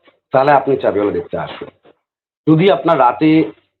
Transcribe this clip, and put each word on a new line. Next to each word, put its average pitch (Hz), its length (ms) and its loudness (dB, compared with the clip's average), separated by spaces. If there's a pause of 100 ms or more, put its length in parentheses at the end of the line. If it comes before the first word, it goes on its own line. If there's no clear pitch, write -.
(320)
তাহলে 135 200 2
আপনি 135 260 0
চাবিওয়ালা 104 360 -2
দেখতে 87 240 -8
আসুন। - 300 -12 (840)
যদি 170 200 4
আপনার 165 280 0
রাতে 156 520 2 (300)